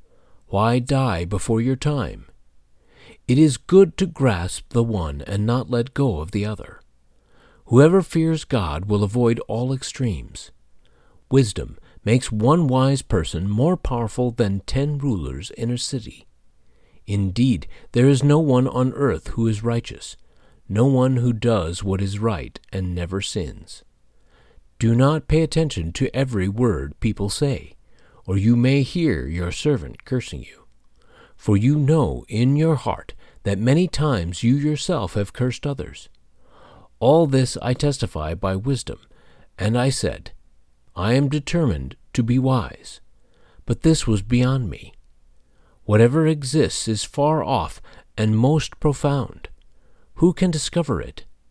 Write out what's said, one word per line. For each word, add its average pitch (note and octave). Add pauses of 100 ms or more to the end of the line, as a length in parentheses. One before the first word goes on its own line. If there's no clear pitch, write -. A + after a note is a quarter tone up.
(500)
Why A2+
die B2
before A2+
your B2+
time? B2 (1000)
It B2
is D3+
good F#3
to F#3+
grasp G2+
the A#2
one E2+
and G2+
not A#2
let A#2+
go A#2+
of D#2+
the G#2
other. - (840)
Whoever D#3
fears D#3+
God F2
will G2+
avoid A#2
all B2
extremes. G2+ (800)
Wisdom B2 (260)
makes A#2+
one C#3
wise C3
person E2+
more A#2+
powerful B2
than G2+
ten C#3+
rulers F#2
in A#2
a B2
city. - (800)
Indeed, G2+ (240)
there B2
is C#3
no D3
one C3
on B2+
earth C3+
who A#2
is G#2+
righteous, - (500)
no A2
one C3
who A#2+
does G#2
what F#2+
is G2+
right G2+ (140)
and F#2
never F2
sins. C2+ (920)
Do A#2
not C#3+
pay D#3
attention D3+
to -
every A#2+
word G2
people G2+
say, B2 (520)
or F#2+
you A2+
may C3
hear B2+
your E2+
servant F#2
cursing -
you. - (680)
For -
you C3
know C3
in B2
your D#3+
heart - (300)
that G2
many C#3+
times G#2
you A#2
yourself D3
have G2+
cursed B2
others. - (880)
All D3+
this C3
I B2+
testify G#2
by F#2+
wisdom, A#2 (600)
and G#2+
I B2+
said, - (600)
"I G2+
am C#3
determined C3+ (160)
to B2
be A#2+
wise." B2+ (640)
But -
this D#3+
was G#2+
beyond B2
me. - (920)
Whatever A#2+
exists D3
is A2
far D3
off - (380)
and A2
most C#3
profound. C#3+ (680)
Who F3+
can F#3
discover D3+
it? - (260)